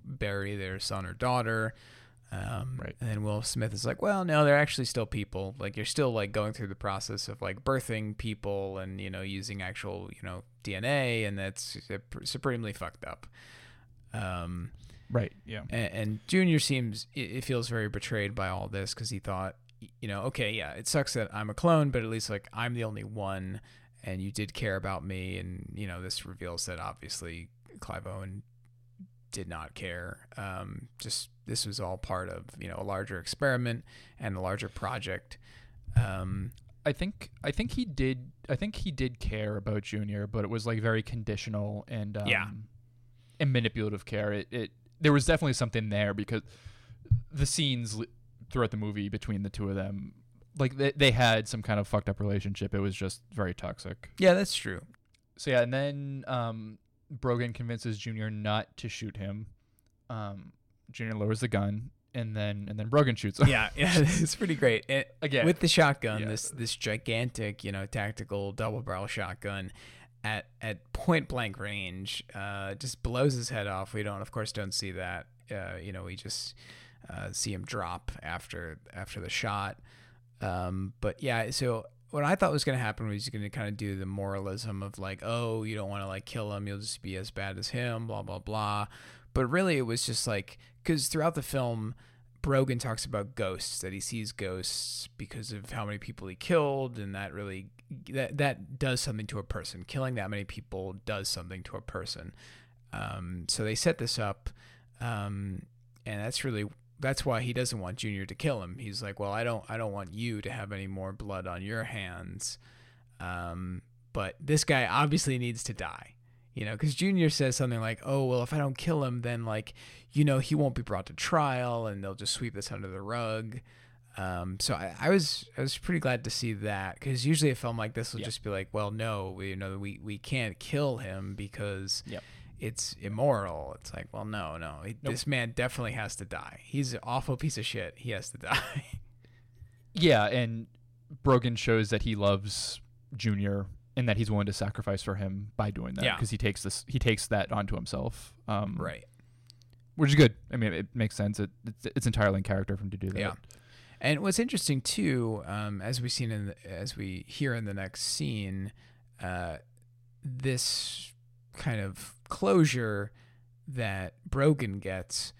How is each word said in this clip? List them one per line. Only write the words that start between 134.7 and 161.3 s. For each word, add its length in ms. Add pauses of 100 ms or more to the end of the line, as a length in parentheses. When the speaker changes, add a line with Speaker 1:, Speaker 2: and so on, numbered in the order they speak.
Speaker 1:
he, 180
Speaker 2:
Nope. 100
Speaker 1:
this 140
man 260
definitely 400
has 240
to 80
die. 400
He's 300
an 100
awful 320
piece 220
of 80
shit. 320
He 120
has 200
to 80
<laughs> 0
die." 460 (1120)
Speaker 2:
Yeah, 320
and 400 (560)
Brogan 340
shows 340
that 120
he 140
loves 640 (360)
Junior 500 (300)
and 120
that 80
he's 140
willing 160
to 60
sacrifice 500
for 140
him 400
by 140
doing 240
that, 100
Speaker 1:
Yeah. 140
Speaker 2:
'cause 120
he 80
takes 240
this, 260
he 100
takes 300
that 240
onto 240
himself. 560 (160)
Um, 280
Speaker 1:
Right. 280 (920)
Speaker 2:
which 140
is 60
good. 180 (180)
I 40
mean, 160
it 220
makes 220
sense. 240
It, 100 (160)
it's, 200 (100)
it's 100
entirely 320
in 60
character 320
for 80
him 60
to 60
do 140
that. 80
Speaker 1:
Yeah. 160 (680)
And 220
what's 160
interesting 420
too, 640
um, 380
as 180
we 80
seen 220
in 160
the, 240
as 260
we 300
hear 260
in 120
the 100
next 280
scene, 720 (480)
uh, 360 (680)
this 880 (420)